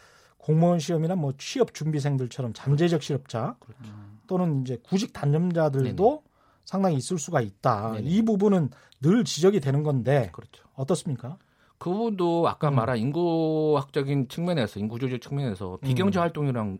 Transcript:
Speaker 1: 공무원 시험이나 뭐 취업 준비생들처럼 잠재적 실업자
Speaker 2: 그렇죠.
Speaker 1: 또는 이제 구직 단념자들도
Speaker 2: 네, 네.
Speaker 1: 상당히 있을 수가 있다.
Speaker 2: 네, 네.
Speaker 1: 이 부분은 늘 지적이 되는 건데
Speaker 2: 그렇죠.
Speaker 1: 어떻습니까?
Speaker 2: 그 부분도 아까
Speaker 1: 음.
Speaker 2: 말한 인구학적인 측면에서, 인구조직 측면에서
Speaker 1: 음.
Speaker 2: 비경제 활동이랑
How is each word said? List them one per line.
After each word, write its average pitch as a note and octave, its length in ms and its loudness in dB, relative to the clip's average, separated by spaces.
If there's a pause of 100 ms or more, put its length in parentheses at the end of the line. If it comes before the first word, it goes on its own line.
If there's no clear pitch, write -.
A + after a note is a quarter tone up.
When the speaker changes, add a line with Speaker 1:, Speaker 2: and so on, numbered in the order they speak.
(360)
Speaker 1:
공무원 E3+ 420 2
시험이나 D#3+ 380 -2
뭐 C#3+ 220 -2
취업 - 340 -2
준비생들처럼 C#3 800 -2
잠재적 D3+ 500 2
실업자 C3+ 580 -4
Speaker 2:
그렇죠. A2 320 -20 (340)
Speaker 1:
또는 E3+ 360 0
이제 B2 200 -6
구직 G3 300 -2
단념자들도 D3+ 720 2
Speaker 2:
네, G#2+ 100 -2
네. A#3+ 360 0 (340)
Speaker 1:
상당히 F#3+ 320 0
있을 E3 220 -2
수가 D#3 220 -2
있다. A2+ 540 0
Speaker 2:
네, A2+ 80 -4
네. C3+ 80 -4
Speaker 1:
이 G3+ 120 4
부분은 G3 480 4 (300)
늘 F#3 240 4
지적이 F3+ 360 2
되는 C3+ 220 0
건데 C3 500 2
Speaker 2:
그렇죠. - 320 -20 (100)
Speaker 1:
어떻습니까? C#3 640 -4 (400)
Speaker 2:
그 E3+ 120 -6
부분도 F3+ 580 0
아까 D3 200 -2
Speaker 1:
음. C#3+ 60 2
Speaker 2:
말한 B2 240 0
인구학적인 D3+ 1300 0
측면에서, D#3+ 520 -2
인구조직 A#2+ 420 -4
측면에서 G#2 520 -6
Speaker 1:
음. - 60 -12
Speaker 2:
비경제 F3+ 380 0
활동이랑 C3 600 -2